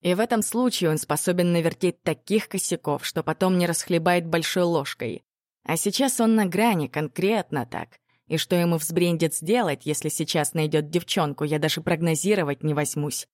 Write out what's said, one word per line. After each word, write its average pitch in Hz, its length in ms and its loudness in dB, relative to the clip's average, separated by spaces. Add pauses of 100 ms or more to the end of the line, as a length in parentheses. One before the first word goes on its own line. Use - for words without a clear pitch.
И 180 140 2
в 185 60 -2
этом 226 220 2
случае 226 480 0
он 156 80 0
способен 175 540 0
навертеть 170 500 0
таких 196 460 -2
косяков, 160 560 -4
что - 200 -4
потом 185 340 2
не 175 80 2
расхлебает 170 600 0
большой 165 360 0
ложкой. 143 640 -2 (400)
А 165 120 -2
сейчас 254 440 0
он 220 160 4
на 214 100 4
грани, 190 400 2
конкретно 185 800 -2
так. - 320 -12 (300)
И 156 100 -2
что - 180 0
ему 170 200 2
взбрендит 165 580 0
сделать, 185 520 0
если 151 220 -4
сейчас 151 460 -2
найдет 151 360 0
девчонку, 160 540 -2
я 151 140 0
даже 156 220 0
прогнозировать 165 840 0
не 151 120 0
возьмусь. 147 600 -4